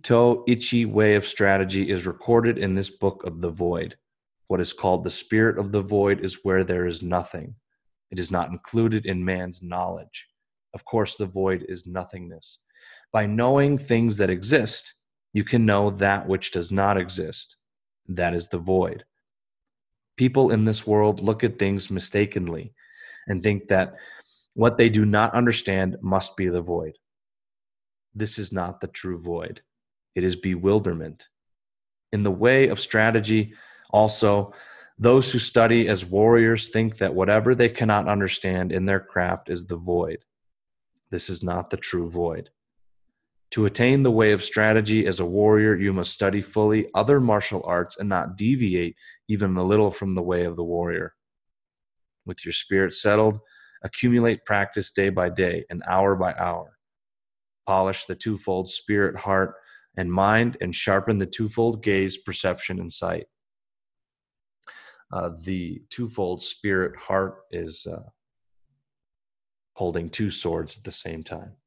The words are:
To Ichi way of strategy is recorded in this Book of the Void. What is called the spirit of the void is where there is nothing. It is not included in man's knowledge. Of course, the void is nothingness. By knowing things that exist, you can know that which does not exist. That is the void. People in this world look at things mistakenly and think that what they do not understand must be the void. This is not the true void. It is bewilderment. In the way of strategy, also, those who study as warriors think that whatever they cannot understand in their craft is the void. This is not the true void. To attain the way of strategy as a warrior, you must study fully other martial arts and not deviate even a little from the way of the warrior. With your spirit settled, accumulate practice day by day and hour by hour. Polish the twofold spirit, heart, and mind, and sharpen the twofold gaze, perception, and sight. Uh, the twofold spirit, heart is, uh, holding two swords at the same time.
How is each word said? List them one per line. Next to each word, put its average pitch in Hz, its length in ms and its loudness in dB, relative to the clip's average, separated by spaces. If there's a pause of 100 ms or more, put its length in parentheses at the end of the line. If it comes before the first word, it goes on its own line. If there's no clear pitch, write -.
To 120 440 4
Ichi 120 380 2
way 104 300 4
of 101 100 2
strategy 95 640 0
is 90 160 -2
recorded 117 540 2
in 95 160 0
this 98 160 -4
Book - 320 -4
of 85 180 -10
the 87 80 -2
Void. 85 480 -4 (500)
What 90 140 0
is - 120 -4
called 90 300 0
the 90 60 -4
spirit 110 480 0
of 98 140 -4
the 104 100 0
void 98 420 0
is 95 200 -10
where 95 200 2
there 90 220 -2
is 85 160 -6
nothing. 87 540 -6 (560)
It 90 80 -8
is 87 120 -4
not 87 180 -2
included 110 560 -2
in 92 200 -4
man's 90 360 -6
knowledge. 90 680 -10 (460)
Of - 120 -18
course, 110 300 -2
the 104 100 -6
void 95 420 -2
is 90 200 -12
nothingness. 87 720 -12 (520)
By 107 140 2
knowing 135 520 2
things 117 400 2
that 98 120 2
exist, 110 640 0 (400)
you 104 100 2
can 117 220 2
know 104 240 4
that 98 380 0
which 92 240 -2
does 85 200 -4
not 98 260 2
exist. 90 600 -8 (500)
That 87 260 -2
is 85 160 -4
the 90 80 -4
void. 90 480 0 (1120)
People 127 340 4
in 110 140 2
this 110 200 -2
world 104 360 4
look 104 220 0
at 117 140 0
things 98 320 -2
mistakenly 90 840 -4 (540)
and 92 140 -4
think 101 280 0
that 92 260 2 (580)
what 117 240 2
they 117 120 6
do 107 160 2
not 104 280 2
understand 101 680 0
must 92 340 -2
be 92 140 -2
the 87 120 -2
void. 82 360 -6 (1160)
This 107 240 -6
is 98 140 -8
not 90 280 -6
the 95 80 -8
true 90 320 -10
void. 82 420 -8 (540)
It 90 80 -2
is 90 120 2
bewilderment. 90 920 -2 (840)
In 104 120 0
the 101 80 2
way 123 360 4
of 101 120 -2
strategy, 110 760 2 (380)
also, 104 600 4 (460)
those 127 320 6
who 123 80 0
study 117 480 4
as 92 180 0
warriors 113 640 4
think 110 280 -2
that 92 180 0
whatever 107 400 4
they 117 140 4
cannot 107 380 0
understand 92 640 -2
in 92 140 -2
their 98 140 2
craft 90 500 -4
is 87 160 -6
the 87 120 -8
void. 87 420 -2 (920)
This 90 200 -8
is 90 120 -8
not 90 280 -6
the 95 80 -6
true 87 320 -6
void. 85 400 -6 (1000)
To 110 140 0
attain 127 380 2
the 123 80 4
way 110 200 4
of 98 120 0
strategy 107 640 2
as 92 120 -2
a 90 60 -2
warrior, 107 500 4
you 98 160 0
must 90 220 -4
study 98 280 0
fully 107 520 0
other 113 260 4
martial 104 460 0
arts 87 320 -4
and 101 100 -6
not 92 300 -4
deviate 101 580 -2 (320)
even 98 300 0
a 90 60 0
little 104 280 4
from 95 240 -6
the 92 60 -2
way 87 240 -2
of 85 100 -6
the 85 80 -6
warrior. 85 520 -4 (1080)
With 92 200 -12
your 85 80 -10
spirit 95 400 -2
settled, 107 460 2 (440)
accumulate 117 640 0
practice 101 460 -4
day 98 180 2
by 92 200 0
day 87 400 -2
and 87 180 -10
hour 95 280 2
by 92 180 -2
hour. 85 440 -6 (880)
Polish 95 400 0
the 90 100 -8
twofold 95 540 -4
spirit, 101 480 0
heart, 95 380 0 (420)
and 90 140 -4
mind, 107 500 2
and 90 120 -6
sharpen 101 440 0
the 95 80 -2
twofold 110 580 -4
gaze, 98 320 0
perception, 92 640 -6
and 85 140 -10
sight. 85 320 -6 (1900)
Uh, 87 200 -6 (100)
the 92 480 -6
twofold 101 520 -6
spirit, 95 540 -2
heart 95 440 -4 (120)
is, 82 340 -10
uh, 85 180 -12 (1700)
holding 85 360 -6
two 104 220 -6
swords 82 460 -6
at - 80 -20
the 95 60 -14
same 82 300 -12
time. 87 300 -16 (160)